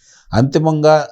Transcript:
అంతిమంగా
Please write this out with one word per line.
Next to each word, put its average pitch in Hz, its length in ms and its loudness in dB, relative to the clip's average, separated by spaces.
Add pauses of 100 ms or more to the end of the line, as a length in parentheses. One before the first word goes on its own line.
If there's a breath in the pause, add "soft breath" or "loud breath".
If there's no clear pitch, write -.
(340 soft breath)
అంతిమంగా 151 760 0